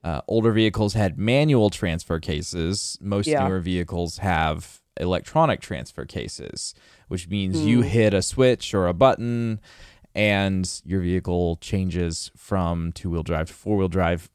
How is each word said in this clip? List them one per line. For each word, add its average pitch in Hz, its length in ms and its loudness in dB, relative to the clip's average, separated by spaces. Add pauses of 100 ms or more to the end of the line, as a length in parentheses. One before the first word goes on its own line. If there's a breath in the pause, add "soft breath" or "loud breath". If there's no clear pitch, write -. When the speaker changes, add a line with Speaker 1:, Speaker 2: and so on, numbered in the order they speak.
Speaker 1:
Uh, 80 240 -2
older 113 240 4
vehicles 107 420 2
had 98 240 0
manual 120 520 4
transfer 82 500 -4
cases. 85 800 -4
Most 101 260 -2
Speaker 2:
Yeah. 147 200 2
Speaker 1:
newer 95 140 0
vehicles 87 580 -4
have 80 640 -2 (200)
electronic 92 600 0
transfer - 440 -10
cases, - 720 -10 (340 soft breath)
which 87 200 -8
means 95 320 -2
you 117 220 4
Speaker 2:
Hmm. 98 60 2
Speaker 1:
hit 107 260 4
a 92 80 2
switch - 520 2
or 95 120 2
a 87 80 0
button 117 680 2 (540 loud breath)
and 98 680 0
your 92 160 -2
vehicle 87 600 0
changes 87 760 -4
from 85 560 -2
two-wheel 85 300 -4
drive 80 260 -2
to - 60 -18
four-wheel 98 340 0
drive. 87 460 0